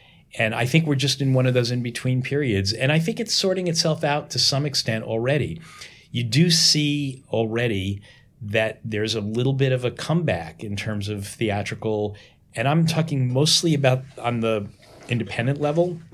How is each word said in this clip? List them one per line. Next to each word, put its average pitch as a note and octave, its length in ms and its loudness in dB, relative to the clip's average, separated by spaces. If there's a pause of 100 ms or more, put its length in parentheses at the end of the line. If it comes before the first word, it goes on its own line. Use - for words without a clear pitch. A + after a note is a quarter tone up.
(380)
And A2+ 160 2
I A#2 100 0
think D#3+ 220 4
we're D3+ 80 2
just C3+ 260 0
in C3+ 120 2
one C3 140 4
of B2 80 2
those A#2+ 180 2
in-between B2 500 -2
periods. A2+ 500 0
And C3 200 0
I D#3+ 80 4
think A3+ 180 -2
it's A3+ 160 -4
sorting F#3 320 0
itself E3 380 0
out D3 260 -2
to - 80 -4
some C#3 260 2
extent A2+ 380 -2
already. A2+ 580 -2 (520)
You A#2+ 100 -2
do C3 300 4
see D3 800 2
already A2 720 0 (420)
that A2 420 -2
there's A2 300 -2
a A2 60 -2
little A#2 340 0
bit C3 180 2
of B2 100 0
a A#2+ 80 -2
comeback C3 720 -2
in G2+ 140 -6
terms G2+ 320 -4
of G2+ 180 -6
theatrical, G#2 880 -2 (400)
and A#2 140 0
I'm E3 160 4
talking D#3 480 0
mostly D3+ 400 2
about C3 320 2 (140)
on A#2+ 220 -2
the A2 280 0 (400)
independent A#2+ 500 -2
level. D#3+ 400 0 (160)